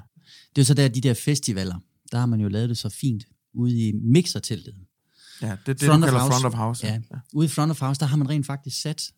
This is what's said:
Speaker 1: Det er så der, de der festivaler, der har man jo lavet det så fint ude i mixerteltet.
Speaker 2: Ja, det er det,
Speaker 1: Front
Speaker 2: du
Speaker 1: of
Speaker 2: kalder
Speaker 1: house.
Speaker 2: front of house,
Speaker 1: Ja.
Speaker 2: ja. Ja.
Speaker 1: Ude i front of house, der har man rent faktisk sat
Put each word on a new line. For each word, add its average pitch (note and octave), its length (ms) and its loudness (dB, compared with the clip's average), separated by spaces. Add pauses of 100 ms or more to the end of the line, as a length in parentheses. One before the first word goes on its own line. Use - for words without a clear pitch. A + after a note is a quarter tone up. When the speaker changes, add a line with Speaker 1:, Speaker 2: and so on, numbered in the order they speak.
(560)
Speaker 1:
Det C#3+ 60 6
er C3 40 4
så C#3+ 80 4
der, C#3 140 4
de B2 120 -4
der B2 140 0
festivaler, F#2+ 640 -4 (340)
der A#2 60 -2
har B2 80 0
man A2+ 140 0
jo G#2 80 0
lavet A2 200 -2
det A#2 100 -4
så G#2+ 100 -8
fint A2 360 -4 (300)
ude A#2+ 340 0
i G#2 40 0
mixerteltet. A2+ 840 0 (680)
Speaker 2:
Ja, A2+ 40 -4
det G#2 220 -8
er C3+ 40 0
det, C3 80 -6
Speaker 1:
Front D3+ 220 6
Speaker 2:
du E3 40 4
Speaker 1:
of C#3 60 4
Speaker 2:
kalder B2 80 4
Speaker 1:
house. B2 120 2 (100)
Speaker 2:
front A#2+ 120 0
of - 0 -
house, A2+ 320 -4
Speaker 1:
Ja. G#2+ 60 0
Speaker 2:
ja. A2+ 80 -4 (100)
Ja. - 60 -14 (160)
Speaker 1:
Ude D3+ 120 2
i D#3 40 2
front D3+ 220 0
of D3 100 -4
house, C3+ 200 -2
der D3+ 60 0
har C3+ 100 0
man C#3 120 2
rent D3 180 -2
faktisk C#3 340 -10
sat - 380 -8